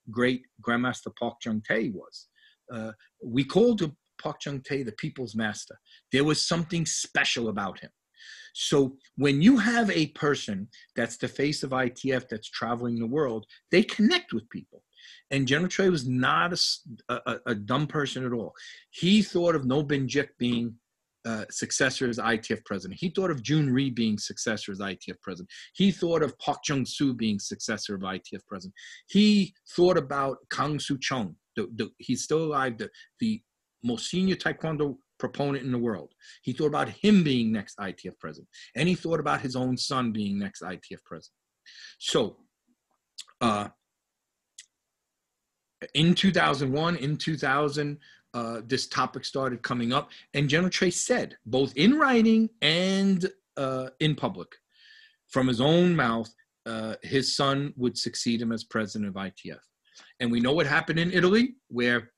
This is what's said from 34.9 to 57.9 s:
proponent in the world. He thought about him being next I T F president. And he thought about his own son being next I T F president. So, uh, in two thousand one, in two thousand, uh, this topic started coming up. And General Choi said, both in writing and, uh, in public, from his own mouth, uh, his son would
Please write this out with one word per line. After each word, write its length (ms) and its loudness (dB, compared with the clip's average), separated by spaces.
proponent 460 -2
in 80 -2
the 60 0
world. 340 -4
He 100 -4
thought 140 -2
about 240 0
him 340 6
being 260 2
next 280 -4
I 140 -8
T 160 -14
F 100 -14
president. 300 -14
And 140 2
he 60 4
thought 260 -2
about 200 -2
his 160 -6
own 200 0
son 360 -2
being 260 -2
next 240 -8
I 140 -10
T 180 -18
F 100 -20
president. 300 -18
So, 380 0
uh, 280 0
in 200 6
two 180 4
thousand 400 2
one, 240 0
in 200 -2
two 200 -4
thousand, 640 0
uh, 320 -6
this 220 -2
topic 360 -4
started 380 -4
coming 300 -2
up. 180 -2
And 140 2
General 220 2
Choi 200 2
said, 460 -2
both 300 2
in 200 6
writing 540 6
and, 680 2
uh, 340 -4
in 140 2
public, 340 -6
from 180 2
his 140 2
own 360 6
mouth, 340 0
uh, 360 -6
his 340 0
son 400 0
would 200 -2